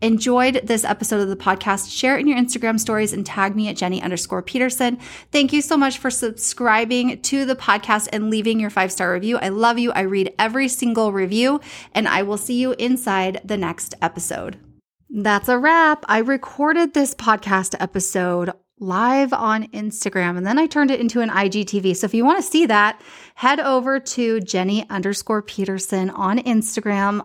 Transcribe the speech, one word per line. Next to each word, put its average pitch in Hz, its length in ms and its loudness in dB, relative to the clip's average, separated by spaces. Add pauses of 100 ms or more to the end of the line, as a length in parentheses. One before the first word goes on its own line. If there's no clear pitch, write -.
enjoyed 247 640 2
this 220 180 0
episode 208 380 -2
of 196 80 0
the 190 80 -4
podcast, 196 600 -2
share 262 200 2
it - 40 -4
in 277 60 0
your 285 100 4
Instagram 240 400 0
stories 214 360 0
and 196 120 -4
tag 196 300 -2
me 214 140 0
at - 80 -8
Jenny 185 240 -2
underscore 180 400 -4
Peterson. 247 580 -2 (320)
Thank 285 220 2
you 294 80 2
so 311 160 0
much 269 200 2
for - 120 -4
subscribing 240 1120 0
to 277 240 -2
the 254 100 0
podcast 214 560 0
and 214 180 -2
leaving 220 300 0
your 208 120 -2
five-star 190 260 0 (160)
review. 214 240 0
I - 120 -4
love 226 280 2
you. 240 140 0
I 180 100 0
read 190 380 0
every 233 280 0
single 226 440 0
review, 214 500 2 (320)
and 220 140 0
I - 160 0
will 202 140 -2
see 240 180 -4
you 254 180 0
inside 196 720 -2
the 208 100 -4
next 170 460 -6
episode. 170 560 -4 (520)
That's 202 400 0
a 247 80 4
wrap. 302 500 4
I 220 120 4
recorded 285 760 0
this 277 200 2
podcast 202 640 0
episode 180 720 -2 (280)
live 240 540 2
on 220 360 0
Instagram, 196 680 -2
and 180 80 -2
then 220 120 2
I 320 100 4
turned 294 240 2
it 262 80 2
into 233 220 0
an 226 80 0
I 196 180 2
G 202 160 0
T 202 160 -2
V. 190 140 2
So 185 120 -2
if 185 80 -4
you 233 120 2
wanna 339 160 4
see 320 240 2
that, 214 360 2 (340)
head 277 240 2
over 269 400 0
to 233 420 -2
Jenny 190 480 -2
underscore 202 540 -2
Peterson 190 640 -4
on 190 300 0
Instagram. 214 840 0